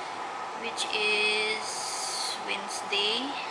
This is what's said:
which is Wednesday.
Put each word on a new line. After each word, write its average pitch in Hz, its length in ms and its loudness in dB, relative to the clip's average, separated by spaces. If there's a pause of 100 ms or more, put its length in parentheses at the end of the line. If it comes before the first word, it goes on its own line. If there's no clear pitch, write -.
(680)
which - 240 -2
is 214 720 4 (800)
Wednesday. 208 880 0 (200)